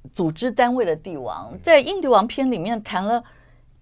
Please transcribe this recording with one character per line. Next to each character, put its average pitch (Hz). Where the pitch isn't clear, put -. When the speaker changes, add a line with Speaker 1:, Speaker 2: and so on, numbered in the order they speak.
Speaker 1:
组 165
织 240
单 247
位 240
的 160
帝 160
王， 104
Speaker 2:
嗯。 180
Speaker 1:
在 320
《印 339
帝 320
王 226
篇》 262
里 202
面 214
谈 196
了 226